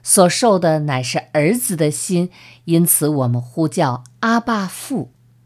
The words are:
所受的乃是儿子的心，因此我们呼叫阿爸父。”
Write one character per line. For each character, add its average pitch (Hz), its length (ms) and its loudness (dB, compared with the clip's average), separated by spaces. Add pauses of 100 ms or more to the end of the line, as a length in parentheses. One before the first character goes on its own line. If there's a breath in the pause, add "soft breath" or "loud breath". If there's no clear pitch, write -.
所 180 240 4
受 208 280 2
的 160 240 0
乃 139 220 -2
是 127 160 -6 (140)
儿 156 240 2
子 247 180 -6
的 156 160 0
心， 175 400 -2 (360 loud breath)
因 165 200 4
此 151 220 0
我 139 180 0
们 120 160 -2
呼 160 240 -2
叫 135 380 -2 (160)
阿 226 180 0
爸 220 300 -2
父。” 170 420 -8 (360)